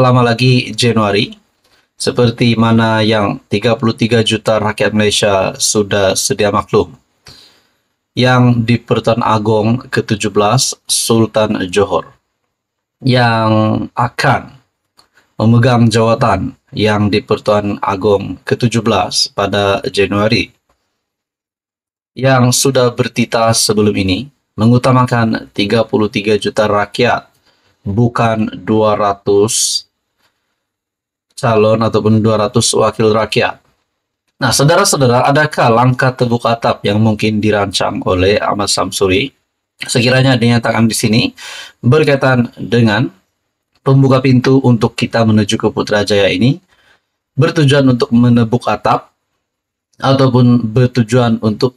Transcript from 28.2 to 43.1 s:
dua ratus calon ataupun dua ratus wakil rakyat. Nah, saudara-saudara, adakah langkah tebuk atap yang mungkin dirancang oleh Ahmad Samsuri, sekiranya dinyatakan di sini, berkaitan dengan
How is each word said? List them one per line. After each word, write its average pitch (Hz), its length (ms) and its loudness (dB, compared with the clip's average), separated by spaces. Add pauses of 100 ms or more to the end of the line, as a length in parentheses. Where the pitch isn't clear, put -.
dua 107 400 0
ratus 101 880 -2 (1500)
calon 110 400 2
ataupun 110 400 2
dua 110 160 0
ratus 107 400 -2
wakil 110 400 0
rakyat. 110 480 -2 (760)
Nah, 131 160 -2
saudara-saudara, 139 720 2
adakah 143 400 0
langkah 127 480 2
tebuk 117 320 -2
atap 117 400 -2
yang 104 80 0
mungkin 107 480 0
dirancang 101 640 -2
oleh 92 320 2
Ahmad 101 320 -4
Samsuri, 95 640 -2 (480)
sekiranya 127 560 0
dinyatakan 113 480 0
di 107 80 -2
sini, 110 260 0 (600)
berkaitan 135 720 2
dengan 113 560 0 (720)